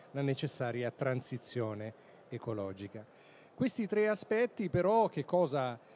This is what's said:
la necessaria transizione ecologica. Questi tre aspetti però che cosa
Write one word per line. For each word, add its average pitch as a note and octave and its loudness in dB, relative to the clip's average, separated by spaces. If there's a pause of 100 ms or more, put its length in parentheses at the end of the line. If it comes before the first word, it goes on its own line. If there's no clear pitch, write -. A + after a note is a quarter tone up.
(120)
la C#3 -2
necessaria B2 -2
transizione A#2 -4 (360)
ecologica. G2+ -6 (500)
Questi A#3 0
tre G#3+ 2
aspetti G#3+ 0
però G3 4
che C#3+ -4
cosa C3+ 2 (180)